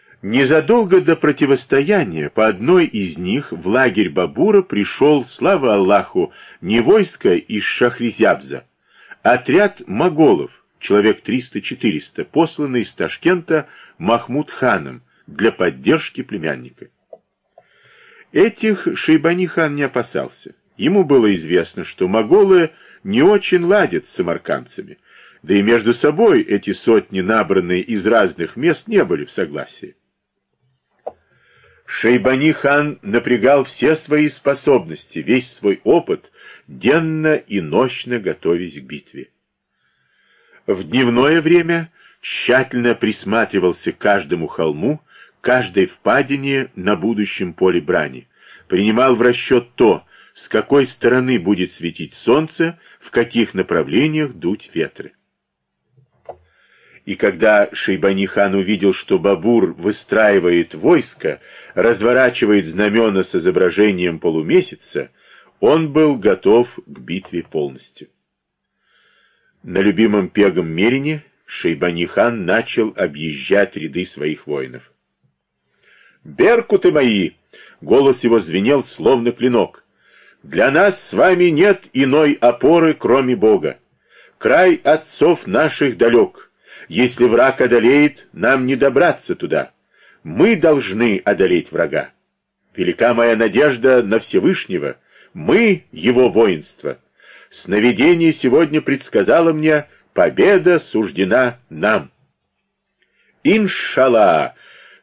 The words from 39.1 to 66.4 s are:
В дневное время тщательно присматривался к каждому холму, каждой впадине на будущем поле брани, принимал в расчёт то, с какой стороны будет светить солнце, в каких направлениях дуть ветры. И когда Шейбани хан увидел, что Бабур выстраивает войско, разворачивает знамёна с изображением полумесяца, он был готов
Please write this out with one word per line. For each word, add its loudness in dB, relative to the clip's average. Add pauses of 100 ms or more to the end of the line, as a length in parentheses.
В -4
дневное 2
время 0 (280)
тщательно -2
присматривался -2
к -14
каждому -2
холму, -4 (380)
каждой 0
впадине -2
на -2
будущем -4
поле 0
брани, -4 (400)
принимал 2
в -2
расчёт 0
то, 2 (340)
с -18
какой 0
стороны 0
будет -2
светить -12
солнце, -2 (220)
в -20
каких -2
направлениях -2
дуть -8
ветры. -8 (1900)
И -8
когда 2
Шейбани -2
хан -2
увидел, 0
что -2
Бабур 0
выстраивает 0
войско, -2 (340)
разворачивает 2
знамёна 0
с -10
изображением 0
полумесяца, -4 (500)
он 2
был 2
готов 0